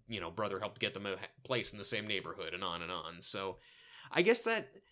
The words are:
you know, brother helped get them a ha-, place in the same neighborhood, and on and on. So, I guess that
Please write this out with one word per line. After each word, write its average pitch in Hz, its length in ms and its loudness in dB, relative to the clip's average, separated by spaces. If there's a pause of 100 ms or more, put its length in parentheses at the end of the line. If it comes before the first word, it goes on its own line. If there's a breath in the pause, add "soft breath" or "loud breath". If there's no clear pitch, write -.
you 107 120 -2
know, 85 100 -2
brother 101 300 0
helped 104 180 -4
get 104 140 2
them 101 140 -4
a 95 100 0
ha-, 104 100 -6 (160)
place 120 300 2
in 104 60 -8
the 98 80 -2
same 107 200 0
neighborhood, 85 460 -2
and 90 100 -4
on 85 200 -2
and 85 100 -2
on. 85 300 -6
So, 98 340 -2 (540 loud breath)
I 160 100 4
guess 220 220 8
that 226 260 2 (240 soft breath)